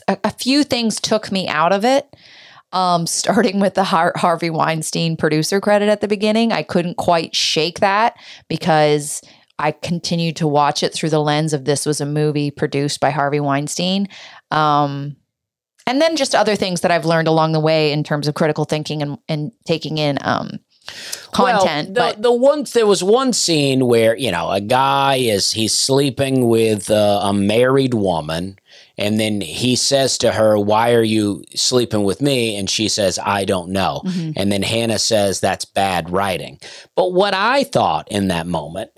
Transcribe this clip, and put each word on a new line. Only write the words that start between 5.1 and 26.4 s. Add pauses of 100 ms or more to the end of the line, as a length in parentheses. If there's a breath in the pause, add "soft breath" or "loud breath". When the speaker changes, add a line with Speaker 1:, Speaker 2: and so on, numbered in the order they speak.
Speaker 1:
producer
credit
at
the
beginning.
I
couldn't
quite
shake
that (320 loud breath)
because (380 soft breath)
I
continued
to
watch
it
through
the
lens
of
this
was
a
movie
produced
by
Harvey
Weinstein. (460 loud breath)
Um, (680)
and
then
just
other
things
that
I've
learned
along
the
way
in
terms
of
critical
thinking
and, (100)
and (160)
taking
in,
um, (720 loud breath)
content,
Speaker 2:
Well,
the,
Speaker 1:
but
Speaker 2:
the
one,
there
was
one
scene
where,
you
know,
a
guy
is,
he's
sleeping